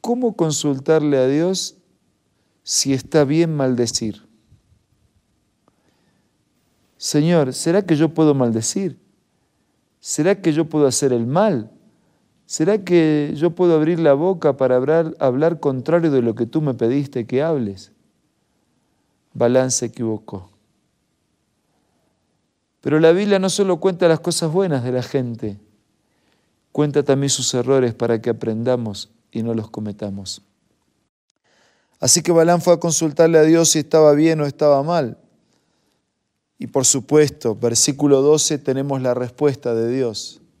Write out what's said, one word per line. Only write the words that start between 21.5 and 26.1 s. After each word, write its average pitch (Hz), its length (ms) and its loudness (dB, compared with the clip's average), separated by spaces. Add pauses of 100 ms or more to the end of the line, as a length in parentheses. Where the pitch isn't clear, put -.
Pero 143 200 0
la 165 120 6
Biblia 202 260 2
no 190 120 -2
solo 190 300 0
cuenta 180 280 0
las 160 120 2
cosas 165 300 -4
buenas 165 320 -2
de 123 100 -4
la 127 100 -4
gente, 113 580 -6 (1120)